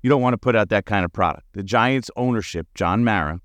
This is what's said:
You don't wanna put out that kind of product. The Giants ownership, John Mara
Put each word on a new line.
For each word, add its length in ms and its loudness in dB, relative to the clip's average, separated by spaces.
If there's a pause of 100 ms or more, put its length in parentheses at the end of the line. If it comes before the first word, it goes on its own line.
You 100 2
don't 120 4
wanna 160 2
put 160 0
out 140 2
that 180 0
kind 180 0
of 80 -4
product. 320 -2 (100)
The 100 -8
Giants 500 0
ownership, 600 -4
John 280 0
Mara 420 0